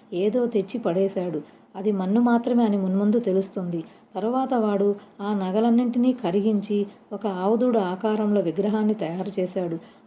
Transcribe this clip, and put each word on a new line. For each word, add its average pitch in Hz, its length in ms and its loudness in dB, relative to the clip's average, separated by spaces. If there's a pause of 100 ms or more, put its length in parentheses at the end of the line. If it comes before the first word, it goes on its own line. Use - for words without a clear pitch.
(120)
ఏదో 214 340 0
తెచ్చి 220 320 -2
పడేశాడు. 185 640 -2 (360)
అది 208 160 0
మన్ను 190 280 2
మాత్రమే 240 440 2
అని 202 120 2
మున్ముందు 202 420 2
తెలుస్తుంది. 185 640 -2 (300)
తరువాత 254 400 -2
వాడు 202 420 2 (240)
ఆ 202 140 -4
నగలన్నింటినీ 233 800 2
కరిగించి 202 720 0 (260)
ఒక 202 140 -6
ఆవుదూడ 214 500 0
ఆకారంలో 208 640 0
విగ్రహాన్ని 208 540 0
తయారు 180 460 -4
చేశాడు. 180 380 -4 (280)